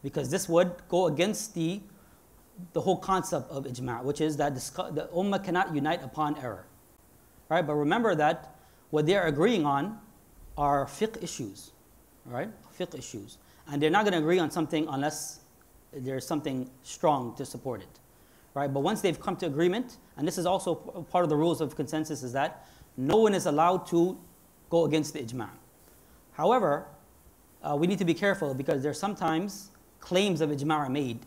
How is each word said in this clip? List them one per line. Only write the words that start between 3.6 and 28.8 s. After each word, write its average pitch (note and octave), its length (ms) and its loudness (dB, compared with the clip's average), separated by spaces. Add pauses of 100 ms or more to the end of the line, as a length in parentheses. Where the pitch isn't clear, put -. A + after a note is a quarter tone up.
ijma', B2 360 -6
which C#3+ 180 -4
is D#3 180 0
that D3 160 0
the B2+ 60 -6
scho-, - 300 -8
the D#3 240 -6
ummah G3 300 0
cannot F3+ 280 0
unite D#3 300 0
upon D3 360 -4
error, A2 280 -8 (840)
right? E3+ 160 2
But D3 100 -2
remember F3 420 2
that D#3 400 0 (340)
what D3+ 160 2
they F#3 100 4
are F3+ 100 2
agreeing D#3+ 380 2
on D3 360 0 (580)
are C#3+ 280 2
fiqh - 360 -6
issues, A#2 480 -10 (560)
right? C3 240 -6 (260)
Fiqh F3 220 -8
issues. - 400 -14 (300)
And C#3+ 120 -2
they're D3+ 100 4
not G#3 140 4
gonna F#3 140 4
agree E3 220 4
on D#3 100 0
something D#3+ 380 0
unless C#3+ 500 -4 (540)
there's C3 340 -6
something C3+ 420 -4 (140)
strong C3 540 0
to C3+ 100 -8
support A#2+ 340 -8
it, - 200 -20 (540)
right? C#3 200 -2
But C#3 60 0
once F#3+ 220 0
they've F3+ 180 0
come F#3 160 -4
to F#3+ 100 -4
agreement, F3 520 0 (180)
and C#3+ 100 -2
this E3+ 100 -2
is F3+ 100 -2
also F#3 280 0
p-, - 280 -10 (100)
part F3+ 100 4
of E3 80 2
the D3+ 60 4
rules D#3 240 4
of C#3 160 -4
consensus, D#3 480 -4
is A#2+ 80 -6
that - 340 -4 (300)
no C#3+ 220 4
one G#3+ 160 6
is F3 120 0
allowed E3+ 400 4
to E3+ 320 2 (500)
go E3+ 160 4
against D3 280 0
the D#3 80 -8
ijma'. A#2 300 -8 (840)
However, F3 540 2 (760)
uh, D3 160 0
we E3 80 4
need F#3+ 120 2
to G3 60 0
be E3 100 4
careful F#3 380 0
because C3+ 300 -2